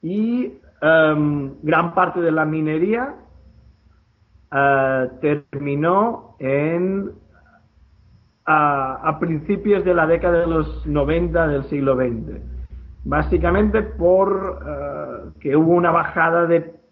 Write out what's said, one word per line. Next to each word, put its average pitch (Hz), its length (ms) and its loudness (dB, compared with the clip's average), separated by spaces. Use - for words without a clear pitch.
y, 220 500 -2
em, 151 800 2
gran 165 320 0
parte 180 260 0
de 170 100 2
la 156 140 0
minería, 160 680 -2
eh, 135 580 2
terminó 147 1160 -2
en, 170 720 -2
a, 143 640 0
a 147 100 -2
principios 185 680 0
de 180 100 2
la 165 120 2
década 170 340 2
de 170 60 0
los 160 400 -2
noventa 160 640 0
del 139 160 -2
siglo 135 320 0
veinte. 120 440 -4
Básicamente 185 800 0
por, 190 840 0
eh, 147 680 -10
que 143 160 0
hubo 165 160 6
una 175 180 4
bajada 165 560 2
de 165 280 0